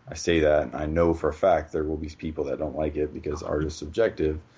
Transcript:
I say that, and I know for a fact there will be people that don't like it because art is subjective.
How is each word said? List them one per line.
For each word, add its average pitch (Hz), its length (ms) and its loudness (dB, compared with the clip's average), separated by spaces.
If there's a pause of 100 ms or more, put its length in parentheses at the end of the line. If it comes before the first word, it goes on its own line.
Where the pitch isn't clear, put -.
I 73 60 -10
say 82 260 2
that, 76 240 4
and 60 100 -10
I 73 120 -4
know 82 280 4
for 78 140 0
a 73 60 -2
fact 82 380 2
there 78 120 0
will 78 120 -2
be 78 120 -8
people 78 360 -6
that 67 140 -4
don't 73 180 -4
like 76 200 -2
it 76 180 -2
because 73 280 -6
art 78 220 -2
is 76 120 -4
subjective. 80 640 0 (180)